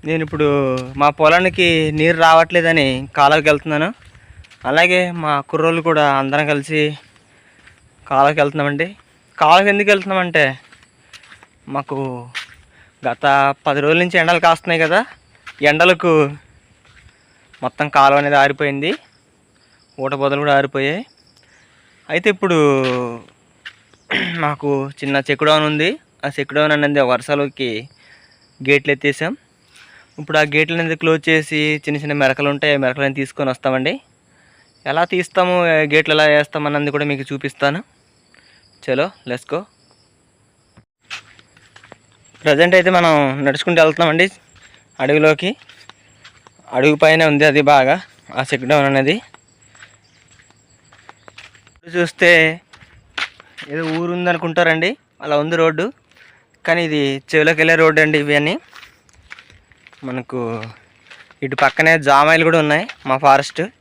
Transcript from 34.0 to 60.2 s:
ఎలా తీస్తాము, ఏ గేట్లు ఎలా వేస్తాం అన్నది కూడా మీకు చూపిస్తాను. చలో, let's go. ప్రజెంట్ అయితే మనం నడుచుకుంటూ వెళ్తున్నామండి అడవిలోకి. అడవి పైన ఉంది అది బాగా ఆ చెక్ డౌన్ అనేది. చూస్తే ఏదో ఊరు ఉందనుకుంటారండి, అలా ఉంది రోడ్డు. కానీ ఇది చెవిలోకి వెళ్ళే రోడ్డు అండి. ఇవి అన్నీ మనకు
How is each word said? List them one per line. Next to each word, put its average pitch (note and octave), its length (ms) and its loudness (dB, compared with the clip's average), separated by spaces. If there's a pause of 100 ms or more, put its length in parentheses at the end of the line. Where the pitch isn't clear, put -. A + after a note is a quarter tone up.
ఎలా D3+ 180 -2
తీస్తాము, F3+ 600 -2
ఏ E3 80 2 (180)
గేట్లు D#3 220 2
ఎలా D3+ 100 2
వేస్తాం D3 420 0
అన్నది D3 240 -2
కూడా D3 140 -4
మీకు C#3 280 -6
చూపిస్తాను. C#3+ 480 -4 (1040)
చలో, C#3+ 260 -2 (180)
let's B2+ 240 -12
go. D#3+ 80 -8 (2750)
ప్రజెంట్ D#3+ 300 4
అయితే F3+ 160 4
మనం E3+ 220 4 (320)
నడుచుకుంటూ D3 380 0
వెళ్తున్నామండి D#3+ 440 2 (760)
అడవిలోకి. D3+ 500 2 (1200)
అడవి C#3 300 2
పైన D#3+ 280 4
ఉంది D3 140 2
అది D3 180 4 (100)
బాగా C#3 240 4 (420)
ఆ C3 120 -4
చెక్ B2+ 200 -6
డౌన్ D3 200 4
అనేది. C3+ 260 0 (2750)
చూస్తే E3+ 640 2 (1080)
ఏదో D3+ 140 -8 (160)
ఊరు E3+ 140 -4
ఉందనుకుంటారండి, E3+ 840 -2 (260)
అలా D3+ 140 -2
ఉంది D#3 200 -2
రోడ్డు. E3 360 0 (760)
కానీ E3+ 180 0
ఇది D3+ 180 -2 (280)
చెవిలోకి D#3 300 2
వెళ్ళే E3 140 4
రోడ్డు D#3+ 260 4
అండి. D#3 180 2
ఇవి D3 180 -2
అన్నీ D3+ 180 0 (1500)
మనకు B2+ 340 -10 (1040)